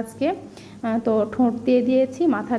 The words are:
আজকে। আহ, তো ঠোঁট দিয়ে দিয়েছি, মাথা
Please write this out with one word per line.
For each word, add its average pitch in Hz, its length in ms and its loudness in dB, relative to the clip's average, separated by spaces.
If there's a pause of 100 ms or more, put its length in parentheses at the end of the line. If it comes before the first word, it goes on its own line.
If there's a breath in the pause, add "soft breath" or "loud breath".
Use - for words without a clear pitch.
আজকে। 226 320 -4
আহ, - 720 -6
তো 233 60 2 (200)
ঠোঁট 240 200 4 (140)
দিয়ে 247 220 4
দিয়েছি, 262 320 2 (160)
মাথা 214 220 -2